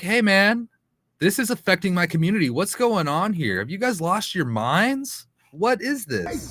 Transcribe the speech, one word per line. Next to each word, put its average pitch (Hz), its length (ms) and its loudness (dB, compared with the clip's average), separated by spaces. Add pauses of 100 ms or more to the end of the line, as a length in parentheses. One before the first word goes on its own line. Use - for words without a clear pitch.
Hey, 208 180 0
man, 214 480 4 (520)
this 190 180 2
is 233 140 -2
affecting 185 420 0
my 175 140 2
community. 170 420 2
What's 131 240 -2
going 220 340 2
on 170 260 0
here? 127 260 0
Have 104 100 -4
you 170 80 -8
guys 220 240 -2
lost 180 320 -2
your 175 120 -2
minds? 160 800 0 (240)
What 214 280 0
is 254 280 -6
this? 104 420 -6